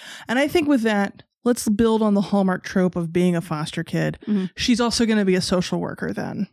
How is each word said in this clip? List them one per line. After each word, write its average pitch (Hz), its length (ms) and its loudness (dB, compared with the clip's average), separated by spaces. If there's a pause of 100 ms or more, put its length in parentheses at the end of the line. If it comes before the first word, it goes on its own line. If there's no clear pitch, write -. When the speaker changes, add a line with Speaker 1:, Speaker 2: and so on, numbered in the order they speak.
(280)
Speaker 1:
And 226 100 -2
I 285 100 2
think 294 200 0
with 277 140 4
that, 208 400 0 (220)
let's 240 240 0
build 220 340 2
on 214 120 2
the 196 80 4
Hallmark 190 400 0
trope 185 320 0
of 170 180 -4
being 180 220 2
a 170 80 0
foster 160 400 -6
kid. 160 440 -4
Speaker 2:
Mm-hmm. 208 180 0 (120)
Speaker 1:
She's 233 240 0
also 240 260 0
gonna 214 180 2
be 190 100 4
a 185 60 2
social 180 400 0
worker 170 320 -6
then. - 400 -6